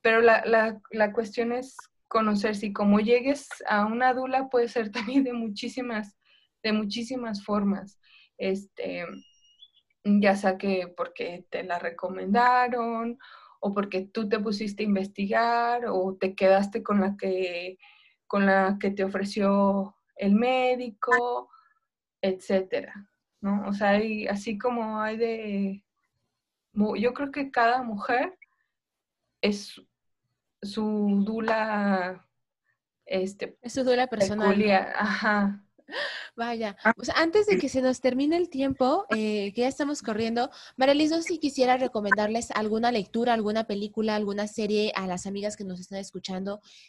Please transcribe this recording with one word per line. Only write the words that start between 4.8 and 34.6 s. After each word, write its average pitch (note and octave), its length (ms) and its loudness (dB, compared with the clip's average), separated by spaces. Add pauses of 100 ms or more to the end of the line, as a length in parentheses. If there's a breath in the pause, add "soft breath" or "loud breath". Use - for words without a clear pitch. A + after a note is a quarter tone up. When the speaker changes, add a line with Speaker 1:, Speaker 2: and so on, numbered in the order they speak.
Speaker 1:
también B3+ 340 0
de B3 80 -4
muchísimas, A3+ 800 -6 (480 soft breath)
de G#3+ 80 0
muchísimas A3 720 -4
formas. G3+ 560 -2 (380 soft breath)
Este, F#3+ 680 -6 (1000)
ya G3+ 340 6
sea F#3+ 200 0
que F#3+ 380 -2
porque F3 540 -8
te F3 140 -6
la F3 160 -6
recomendaron A#3 1400 0 (420 loud breath)
o G3+ 140 -2
porque G3 320 -2
tú G#3+ 240 -6
te G#3+ 100 0
pusiste G#3 440 -4
a - 20 0
investigar A3+ 1000 0
o F#3+ 300 -2
te F#3+ 180 -2
quedaste G3+ 480 4
con G3+ 180 2
la G3+ 160 0
que, F#3 600 -4 (500 soft breath)
con G3+ 180 2
la G3 340 4
que G3 120 0
te G3 120 -2
ofreció G3 920 2 (200)
el G3+ 200 4
médico, B3 1120 0 (720 soft breath)
etcétera, F#3+ 880 -2 (340)
¿no? G3+ 260 0
O G3+ 60 -2
sea, G3+ 160 2
hay, G#3+ 380 0
así G3+ 300 -4
como A3 420 -2
hay A3 180 -4
de, G#3 680 -4 (920)
mu-, G#3 220 2
yo A#3+ 180 0
creo C#4 180 -6
que C#4 200 -6
cada A#3+ 320 4
mujer A#3+ 540 -2 (1040)
es - 380 -4 (840)
su G#3 640 0
dula, G#3 1000 0 (800)
este, - 560 -4
Speaker 2:
Es A#3+ 120 -12
su C4+ 100 -2
dula B3+ 240 2
personal, G#3 320 0
¿no? G#3 140 4
Speaker 1:
peculiar, G3+ 420 4